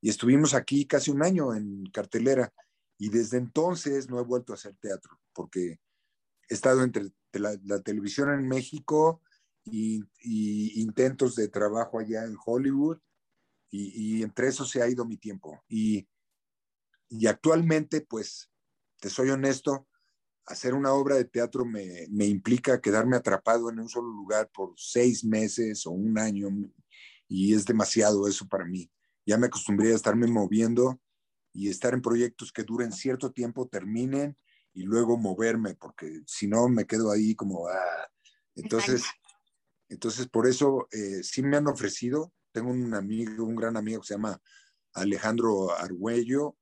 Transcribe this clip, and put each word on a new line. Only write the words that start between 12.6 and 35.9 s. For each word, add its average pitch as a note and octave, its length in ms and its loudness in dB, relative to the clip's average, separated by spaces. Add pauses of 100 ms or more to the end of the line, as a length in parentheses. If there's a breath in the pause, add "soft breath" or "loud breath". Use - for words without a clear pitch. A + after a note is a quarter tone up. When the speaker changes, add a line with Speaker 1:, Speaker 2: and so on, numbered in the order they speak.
Speaker 1:
Y, G#2+ 500 -4
y A2+ 40 -2
entre A#2+ 240 -2
eso C3+ 180 -2
se B2 160 -2
ha A#2+ 80 4
ido B2 160 -2
mi A2 120 -8
tiempo. F#2+ 500 -14
Y, G#2+ 400 0 (1000)
y A2+ 180 0
actualmente, D#3 720 4
pues, - 480 -10 (500)
te G2+ 100 -8
soy C3 200 0
honesto, C3+ 580 0 (580)
hacer - 280 -4
una C#3 200 2
obra C#3 220 2
de B2+ 100 4
teatro A#2+ 400 -2
me, F#2 440 -10
me G#2 160 0
implica A2+ 560 2
quedarme A2+ 360 2
atrapado A#2 520 2
en A2+ 100 -8
un A2+ 100 -10
solo A#2+ 200 -6
lugar G#2 440 -2
por F#2+ 240 -8
seis A#2+ 480 2
meses A2 600 0
o D#2+ 60 -6
un G#2+ 260 0
año, G2+ 320 -2 (800 loud breath)
y G2 260 4
es G#2 120 4
demasiado G#2+ 640 4
eso G2 200 -4
para F#2+ 180 -4
mí. F2 240 -8 (360)
Ya G#2 120 4
me A#2+ 100 4
acostumbré G#2 440 2
a A2+ 40 6
estarme A2+ 320 2
moviendo A#2 720 2 (540)
y G2+ 160 -4
estar B2 240 -2
en B2+ 80 0
proyectos A#2 520 0
que A2 100 -6
duren A#2 300 -4
cierto B2+ 380 -4
tiempo, B2 360 -6
terminen, B2+ 720 -4 (360)
y F#2 100 -12
luego A#2 340 2
moverme, G#2+ 580 0
porque D#2+ 520 -14